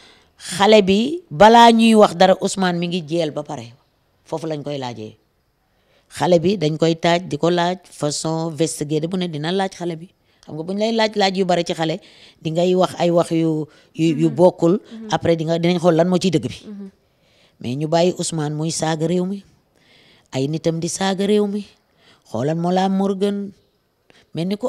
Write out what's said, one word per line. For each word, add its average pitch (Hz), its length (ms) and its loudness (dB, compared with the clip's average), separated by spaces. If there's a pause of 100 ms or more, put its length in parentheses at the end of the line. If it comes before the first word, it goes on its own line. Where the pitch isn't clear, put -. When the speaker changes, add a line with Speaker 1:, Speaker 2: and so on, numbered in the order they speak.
(380)
Speaker 1:
xale 208 460 4
bi 233 460 0
balaa 226 420 8
ñuy 226 240 6
wax 208 200 6
dara 185 260 6
Ousmane 185 380 -2
mi 175 80 -4
ngi 175 200 -4
jeel 156 240 -2
ba 143 120 -8
pare. 120 300 -12 (520)
Foofu 160 220 -8
lañ 151 160 -8
koy 147 140 -8
laajee. 113 380 -12 (920)
Xale 170 320 2
bi 196 160 0
dañ 156 200 -2
koy 165 180 2
taaj 170 340 0
di 143 80 -6
ko 165 120 0
laaj 175 360 -2
façon 160 680 -6
investigué 151 480 -4
de 160 80 -6
bu 185 100 -6
ne 180 100 -4
dina 156 240 -8
laaj 190 260 -4
xale 170 180 -8
bi. 165 140 -16 (340)
Xam - 120 -16
nga 156 80 -8
bu 180 100 -10
ñu 202 60 -6
lay 220 120 -2
laaj 220 240 0
laaj 196 220 0
yu 190 80 0
bari 175 180 0
ci 175 100 -6
xale, 160 280 -4 (400)
di 165 100 -6
ngay 175 240 0
wax 180 240 0
ay 170 120 0
wax 170 200 2
yu, 160 360 -2 (260)
yu, 165 140 0 (100)
yu 165 120 2
Speaker 2:
Mhm. 143 60 -8
Speaker 1:
bokkul. 170 460 4
Speaker 2:
Mhm. - 300 -18
Speaker 1:
Après 170 260 0
di 160 80 -6
nga, 165 140 -2
dinañ 170 200 0
xool 165 160 4
lan 165 140 2
moo 180 100 2
ciy 190 120 -2
dëgg 143 180 -2
bi. - 180 -16
Speaker 2:
Mhm. 202 220 -16 (720)
Speaker 1:
Mais 120 140 -8
ñu 151 120 -6
bàyyi 170 300 2
Ousmane 156 380 -4
muy 156 160 -4
saaga 160 360 -2
réew 180 180 0
mi. 196 180 -8 (880)
Ay 135 140 -2
nitam 160 320 -4
di 165 100 -6
saaga 190 380 -4
réew 208 200 2
mi. 202 200 -8 (580)
Xoolal 139 320 -4
Mollah 180 320 0
Morgun 196 640 -2 (840)
mel 160 140 -6
ni 202 100 -4
ku 247 120 -4